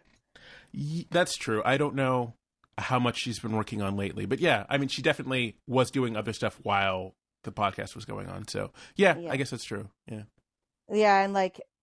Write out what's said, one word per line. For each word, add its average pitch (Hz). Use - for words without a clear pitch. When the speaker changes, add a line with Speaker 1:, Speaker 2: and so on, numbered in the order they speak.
Speaker 1:
Y-, 151
that's 175
true. 107
I 131
don't 147
know 127
how -
much 123
she's 120
been 110
working 104
on 98
lately, 101
but 127
yeah, 131
I 139
mean, 139
she -
definitely 131
was 123
doing 120
other 107
stuff -
while 95
the 110
podcast 104
was 104
going 101
on. 98
So 101
yeah, 185
Speaker 2:
Yeah. 170
Speaker 1:
I 135
guess 135
that's 123
true. 101
Yeah. 107
Speaker 2:
Yeah, 208
and, 196
like, 190